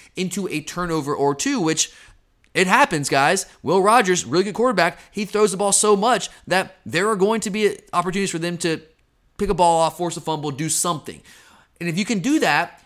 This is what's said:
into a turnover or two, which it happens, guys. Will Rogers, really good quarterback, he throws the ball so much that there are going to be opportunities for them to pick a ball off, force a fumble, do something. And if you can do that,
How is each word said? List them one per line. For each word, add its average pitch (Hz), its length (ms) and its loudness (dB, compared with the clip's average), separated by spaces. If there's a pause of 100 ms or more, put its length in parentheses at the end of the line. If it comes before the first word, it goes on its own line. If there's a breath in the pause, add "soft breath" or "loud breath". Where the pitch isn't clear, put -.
(140 loud breath)
into 185 340 -4
a 151 120 -6
turnover 160 540 -4
or 143 200 0
two, 269 260 -2
which 160 300 0 (640 loud breath)
it 185 140 2
happens, 202 400 2
guys. 151 380 2 (160 loud breath)
Will 180 200 2
Rogers, 202 420 2
really 165 200 0
good 185 100 -6
quarterback, 185 440 0 (120 loud breath)
he 208 140 -6
throws 208 260 2
the 196 60 -4
ball 202 160 0
so 208 240 4
much 208 340 0 (160 loud breath)
that 180 300 -2 (100)
there 165 220 0
are 220 80 0
going 208 240 2
to 220 100 -6
be 208 260 0 (160)
opportunities 180 380 -2
for 170 80 -6
them 170 200 -4
to 165 220 -2 (580)
pick 202 100 -2
a 202 60 0
ball 170 260 4
off, 160 180 0
force 170 180 -4
a 165 40 -8
fumble, 151 320 -4
do 151 160 -6
something. 147 520 -4 (600 loud breath)
And 170 80 -4
if 165 100 -2
you 208 60 -2
can 214 160 -2
do 285 180 0
that, 170 480 0